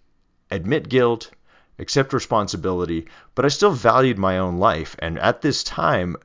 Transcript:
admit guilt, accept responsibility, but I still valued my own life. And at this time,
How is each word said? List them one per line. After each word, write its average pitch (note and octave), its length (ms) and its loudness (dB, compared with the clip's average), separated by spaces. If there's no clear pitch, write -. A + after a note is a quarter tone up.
admit A2 380 -4
guilt, A#2+ 440 2
accept C#3 340 -2
responsibility, F2+ 920 -2
but - 100 -2
I C#3 40 4
still G3 240 2
valued A#2+ 480 4
my F#2+ 180 2
own F2+ 220 -2
life. E2+ 400 0
And E2 180 -6
at - 240 0
this - 220 -2
time, A2 600 -2